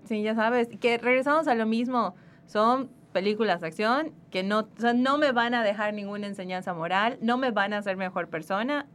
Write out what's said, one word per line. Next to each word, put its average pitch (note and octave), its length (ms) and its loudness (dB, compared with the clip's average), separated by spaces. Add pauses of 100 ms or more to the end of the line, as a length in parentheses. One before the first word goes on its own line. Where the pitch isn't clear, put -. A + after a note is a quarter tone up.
sí, G#3+ 180 -4
ya A3 120 -2
sabes. A#3 340 2 (120)
Que A#3 180 2
regresamos C4 500 2
a B3+ 60 4
lo A3+ 100 0
mismo. A3+ 500 0 (320)
Son A#3+ 440 2 (220)
películas G3+ 500 2
de D#3+ 60 -6
acción A#3 440 0 (180)
que F#3 120 -2
no, G3+ 180 0
o G#3 200 -8
sea, A#3 120 2
no B3+ 240 2
me D4 160 2
van A#3+ 220 2
a A#3+ 80 0
dejar G#3+ 320 0
ninguna G3+ 320 -8
enseñanza F#3 480 -6
moral, F#3 480 0
no A#3 160 2
me C4 120 0
van G#3 220 0
a G#3 60 -2
hacer G3+ 180 -4
mejor F#3 320 -4
persona, A3 680 -4